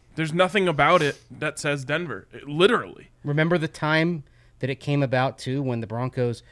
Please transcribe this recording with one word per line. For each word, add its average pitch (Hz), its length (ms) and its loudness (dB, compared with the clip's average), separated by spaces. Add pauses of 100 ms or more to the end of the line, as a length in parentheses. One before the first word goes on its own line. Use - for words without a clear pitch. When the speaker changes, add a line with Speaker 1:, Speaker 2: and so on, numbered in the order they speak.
(160)
Speaker 1:
There's 160 180 -4
nothing 185 340 2
about 156 340 4
it 143 180 -2 (100)
that 151 300 -8
says 143 260 -4
Denver, 143 480 -6
it, 120 140 -18
literally. 156 640 2 (140)
Speaker 2:
Remember 160 340 2
the 156 100 -2
time 156 560 0 (360)
that 131 100 -2
it 135 100 -4
came 143 240 0
about, 127 340 0
too, 131 240 -4
when 120 200 -2
the 107 60 -8
Broncos 120 640 -4